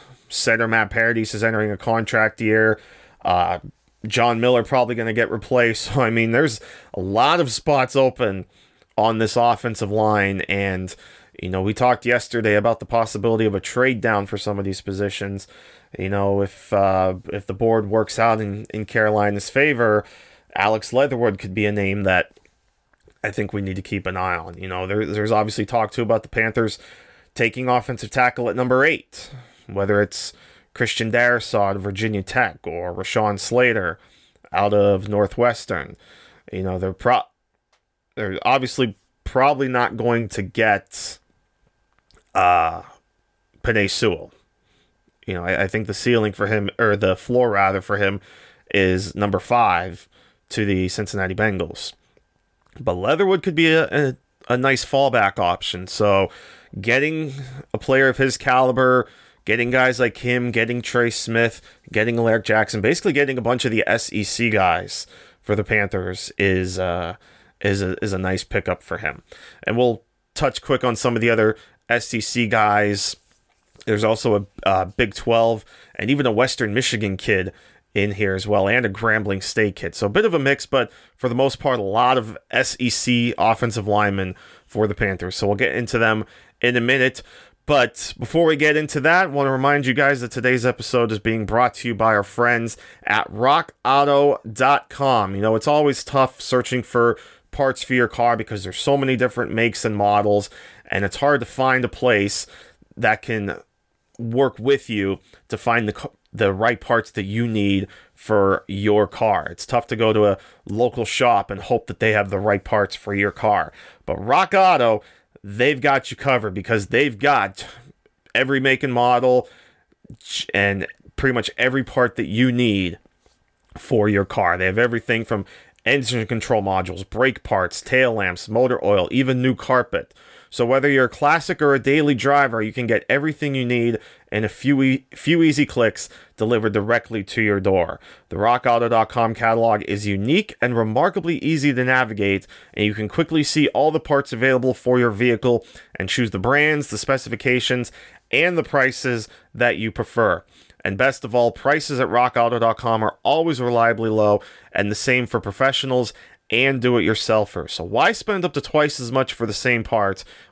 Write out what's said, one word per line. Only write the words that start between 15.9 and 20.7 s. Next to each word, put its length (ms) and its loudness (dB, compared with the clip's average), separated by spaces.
You 100 -4
know, 320 0
if, 320 -6
uh, 420 2
if 140 -8
the 80 -8
board 360 0
works 280 -2
out 220 2
in, 320 -6
in 120 -6
Carolina's 640 0
favor, 540 2
Alex 380 0